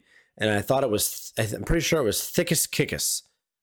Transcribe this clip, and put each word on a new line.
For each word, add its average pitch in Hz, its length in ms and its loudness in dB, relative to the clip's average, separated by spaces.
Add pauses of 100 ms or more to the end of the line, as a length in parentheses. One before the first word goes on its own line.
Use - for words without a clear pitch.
(380)
and 107 140 2
I 101 100 2
thought 135 220 2
it 120 80 2
was, - 440 -2
th-, 110 180 -2
I'm 104 100 -8
pretty 165 180 2
sure 160 180 2
it 135 40 0
was 101 160 0
Thickus - 500 0
Kickus, - 540 -2 (400)